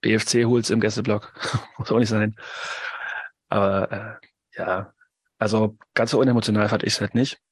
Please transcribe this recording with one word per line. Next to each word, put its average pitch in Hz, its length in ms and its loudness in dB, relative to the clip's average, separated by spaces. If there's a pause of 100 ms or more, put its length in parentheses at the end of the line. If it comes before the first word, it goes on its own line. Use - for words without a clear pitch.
B 104 120 2
F 110 120 2
C-Hools 120 440 2
im 113 100 2
Gästeblock. 107 540 -2 (300)
<laughs> - 140 -20
Muss - 140 -4
auch 117 80 4
nicht 110 100 2
sein. 107 260 0 (1120)
Aber, 98 420 0
äh, 107 360 -12 (300)
ja, 95 360 -6 (460)
also 107 380 0 (160)
ganz 117 180 0
so 139 80 4
unemotional 110 500 4
fand - 140 0
ich's - 180 -2
halt 104 140 -4
nicht. 123 240 0 (120)